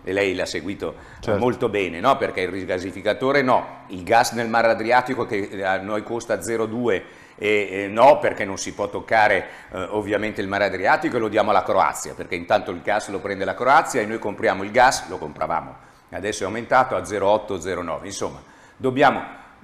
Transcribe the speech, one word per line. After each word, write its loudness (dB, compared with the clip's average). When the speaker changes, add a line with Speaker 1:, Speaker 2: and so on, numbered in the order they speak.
Speaker 1:
e -4
lei 2
l'ha -2
seguito, -6
eh, -20
Speaker 2:
Certo. 0
Speaker 1:
molto 0
bene, -2
no? 4
Perché -2
il -2
rigasificatore -2
no, 0
il -12
gas 4
nel -4
Mar 2
Adriatico 2
che, -4
eh, -8
a 0
noi -4
costa -4
zero -2
due -2
e, 0
eh, -4
no, 6
perché -2
non -6
si -8
può -4
toccare, 2
eh, -6
ovviamente -2
il -6
Mar -2
Adriatico 2
e 0
lo 0
diamo 2
alla 4
Croazia, 0
perché -8
intanto 0
il -8
gas -2
lo -6
prende -4
la -4
Croazia 2
e -2
noi -4
compriamo 0
il -6
gas, 4
lo -6
compravamo, -4
adesso -6
è -2
aumentato 2
a -2
zero 0
otto, 2
zero -4
nove, -6
insomma, -8
dobbiamo 2